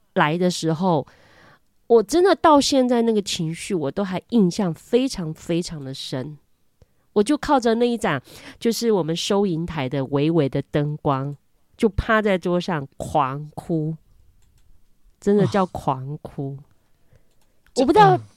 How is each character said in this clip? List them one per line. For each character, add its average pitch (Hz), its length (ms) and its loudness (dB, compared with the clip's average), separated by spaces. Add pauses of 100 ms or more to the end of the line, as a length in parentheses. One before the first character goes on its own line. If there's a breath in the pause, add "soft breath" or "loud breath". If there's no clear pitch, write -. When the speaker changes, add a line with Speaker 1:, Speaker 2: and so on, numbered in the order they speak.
(140)
Speaker 1:
来 165 240 0
的 180 120 2
时 160 220 -2
候， 160 340 -2 (800 soft breath)
我 226 160 6
真 349 220 0
的 381 100 4
到 302 240 6
现 262 300 2
在 240 140 2
那 226 100 0
个 214 80 0
情 165 340 -6
绪 - 200 -8
我 143 160 -4
都 202 120 -4
还 185 280 -6
印 196 200 4
象 175 220 -2
非 247 340 -2
常 160 280 -8
非 170 260 -4
常 156 240 -10
的 135 80 -12
深。 139 460 -10 (760)
我 208 100 2
就 285 140 0
靠 277 240 0
着 226 140 2
那 240 120 2
一 233 120 -2
盏， 156 240 -2 (360 loud breath)
就 233 140 0
是 233 180 -2
我 190 120 2
们 156 120 -4
收 202 300 0
银 170 220 -2
台 160 200 -6
的 135 200 -4
微 143 240 0
微 156 180 2
的 143 220 -4
灯 147 320 -2
光， 143 340 -4 (400)
就 233 100 2
趴 214 360 0
在 196 160 0
桌 175 200 -2
上 160 380 -4
狂 147 580 -2
哭， 160 400 -4 (1300)
真 202 160 2
的 185 120 4
叫 190 180 0
狂 135 560 -8
哭。 139 340 -10
Speaker 2:
哦。 - 80 -20 (1120)
Speaker 1:
我 254 80 2
不 294 80 4
知 359 60 4
道 403 180 8
Speaker 2:
嗯。 - 40 -2 (160)